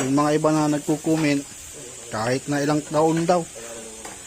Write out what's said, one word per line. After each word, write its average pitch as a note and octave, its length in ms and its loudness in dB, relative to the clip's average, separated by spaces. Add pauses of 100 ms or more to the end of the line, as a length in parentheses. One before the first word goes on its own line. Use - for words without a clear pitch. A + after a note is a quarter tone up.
Yung C3+ 160 2
mga D3+ 160 4
iba D#3 160 4
na D3+ 240 2
nagko-comment, D3+ 640 2 (720)
kahit A#2+ 400 -2
na C#3+ 80 0
ilang D3 240 2
taon D#3+ 400 2
daw, F3 160 4 (880)